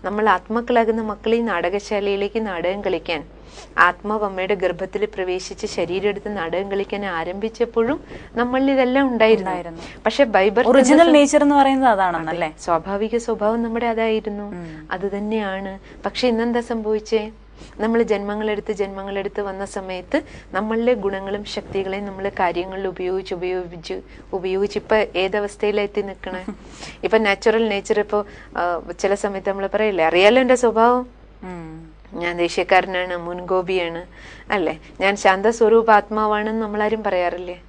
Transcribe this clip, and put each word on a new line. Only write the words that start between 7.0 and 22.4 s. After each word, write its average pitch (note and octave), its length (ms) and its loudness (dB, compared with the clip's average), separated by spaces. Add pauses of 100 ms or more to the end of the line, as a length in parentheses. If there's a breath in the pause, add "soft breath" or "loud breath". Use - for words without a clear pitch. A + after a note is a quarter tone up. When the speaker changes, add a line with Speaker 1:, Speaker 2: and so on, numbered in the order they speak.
Speaker 1:
ആരംഭിച്ചപ്പോഴും A3 1000 -2 (320 loud breath)
നമ്മളിൽ B3+ 360 2
ഇതെല്ലാം C4 420 2
ഉണ്ടായിരുന്നു. A3 380 4
Speaker 2:
ഉണ്ടായിരുന്നു. E3+ 300 -8 (240 loud breath)
Speaker 1:
പക്ഷെ B3 180 2
by G#3 260 4
birth G#3+ 180 2
Speaker 2:
ഒറിജിനൽ B3+ 340 8
Speaker 1:
എന്ന E4+ 100 8
സ-, - 20 6
Speaker 2:
നേച്ചർ D4 300 6
എന്ന് C#4+ 120 4
പറയുന്നത് C4+ 340 6
അതാണെന്നല്ലേ? F3 580 0
Speaker 1:
അതെ, - 140 -12
സ്വാഭാവിക G3 560 -2
സ്വഭാവം A3+ 460 0
നമ്മുടെ A#3 220 -2
അതായിരുന്നു. A3 580 -2
Speaker 2:
ഉം. E3+ 480 -14
Speaker 1:
അത് F#3+ 260 -4
തന്നെയാണ്. G3 600 -6 (260 loud breath)
പക്ഷെ G3+ 220 -2
ഇന്നെന്താ A#3 340 0
സംഭവിച്ചേ? A3 720 -2 (480 loud breath)
നമ്മൾ A3+ 240 2
ജന്മങ്ങളെടുത്ത്, G#3 680 -2
ജന്മങ്ങളെടുത്ത് G3 680 -6
വന്ന G3 240 -6
സമയത്ത് F#3+ 560 -6 (300 loud breath)
നമ്മളിലെ A3+ 420 0
ഗുണങ്ങളും G3 520 -4
ശക്തികളെയും G3 600 -6
നമ്മൾ G3 340 -6
കാര്യങ്ങളിൽ F#3+ 480 -2